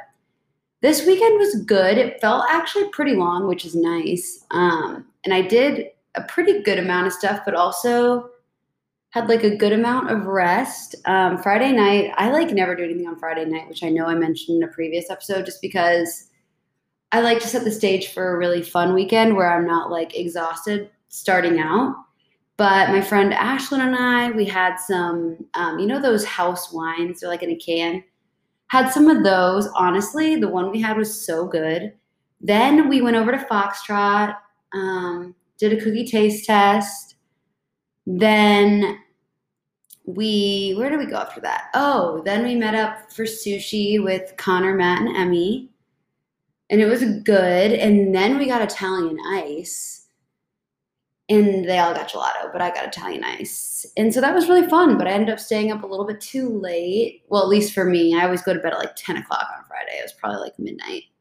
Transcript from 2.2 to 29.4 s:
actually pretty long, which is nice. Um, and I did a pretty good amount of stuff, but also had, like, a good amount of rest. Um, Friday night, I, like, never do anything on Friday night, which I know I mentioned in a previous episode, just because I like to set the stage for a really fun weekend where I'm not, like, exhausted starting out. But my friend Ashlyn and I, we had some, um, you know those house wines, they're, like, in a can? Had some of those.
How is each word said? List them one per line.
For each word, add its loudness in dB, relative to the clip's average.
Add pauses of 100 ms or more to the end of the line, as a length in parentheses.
actually 0
pretty -2
long, 0
which -4
is -8
nice. -2
Um, -2 (180)
and 0
I 4
did 0 (240)
a -8
pretty 0
good 0
amount 0
of -2
stuff, -2
but -4
also 0 (800)
had, -2
like, 4
a 2
good 2
amount 0
of -2
rest. -2 (100)
Um, 2
Friday 2
night, 4
I, 2
like, 2
never 0
do -6
anything -6
on -12
Friday -6
night, -6
which -12
I -2
know 0
I 0
mentioned -2
in 0
a -18
previous -6
episode, -6
just -14
because 0 (840)
I 2
like 2
to -6
set -4
the -2
stage 0
for -4
a -2
really 0
fun 0
weekend 4
where 2
I'm 2
not, 0
like, -6
exhausted -6 (200)
starting 0
out. 0 (640)
But 4
my 2
friend 2
Ashlyn -2
and 0
I, 0
we 0
had 0
some, -4
um, -4
you -2
know -2
those 0
house -4
wines, -6
they're, -8
like, -6
in -4
a -4
can? -4 (680)
Had 2
some 6
of 4
those. 2